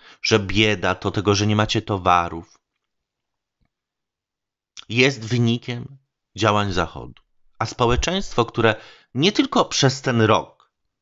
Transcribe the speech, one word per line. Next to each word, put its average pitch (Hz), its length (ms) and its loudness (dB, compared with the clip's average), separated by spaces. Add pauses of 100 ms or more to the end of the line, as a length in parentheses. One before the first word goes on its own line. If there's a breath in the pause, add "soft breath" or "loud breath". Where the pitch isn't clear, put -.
(220 soft breath)
że 110 180 2
bieda 101 560 0
to 98 160 -4
tego, 101 240 0
że 104 120 0
nie 107 80 0
macie 107 260 0
towarów, 87 760 -2 (2250)
jest 117 360 2
wynikiem 120 720 -2 (380)
działań 104 380 0
Zachodu. 82 480 -6 (380)
A 117 60 -4
społeczeństwo, 123 800 -2
które 110 300 0 (380 loud breath)
nie 156 180 2
tylko 262 340 0
przez - 360 0
ten 120 200 0
rok, 104 500 0 (300)